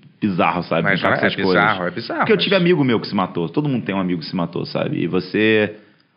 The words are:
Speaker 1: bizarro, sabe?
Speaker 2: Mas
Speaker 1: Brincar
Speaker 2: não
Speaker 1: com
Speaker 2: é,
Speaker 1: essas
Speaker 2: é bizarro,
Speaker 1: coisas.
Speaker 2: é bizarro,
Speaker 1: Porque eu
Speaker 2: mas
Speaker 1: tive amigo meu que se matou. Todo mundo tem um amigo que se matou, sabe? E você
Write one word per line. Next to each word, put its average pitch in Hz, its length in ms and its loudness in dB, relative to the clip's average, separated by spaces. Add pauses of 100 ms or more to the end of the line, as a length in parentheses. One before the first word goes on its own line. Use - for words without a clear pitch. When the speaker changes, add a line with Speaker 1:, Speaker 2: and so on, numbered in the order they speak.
(200)
Speaker 1:
bizarro, 87 440 0
sabe? 82 200 0
Speaker 2:
Mas 98 160 2
Speaker 1:
Brincar - 120 2
Speaker 2:
não 131 80 2
Speaker 1:
com - 40 -4
Speaker 2:
é, 113 60 4
Speaker 1:
essas - 100 -6
Speaker 2:
é - 20 -2
bizarro, 101 360 4
Speaker 1:
coisas. 90 160 -4
Speaker 2:
é - 20 -10
bizarro, 311 240 -6
Speaker 1:
Porque 269 140 2
eu - 20 4
Speaker 2:
mas 180 80 0
Speaker 1:
tive 190 140 2
amigo 175 260 4
meu 120 160 2
que - 80 -8
se - 80 -6
matou. 90 320 -2
Todo 147 220 -2
mundo 123 160 -2
tem 95 100 -2
um 98 60 -2
amigo 90 180 0
que 78 80 -10
se - 80 -6
matou, 85 300 -4
sabe? 82 360 -4
E 85 60 -2
você 101 720 0 (400)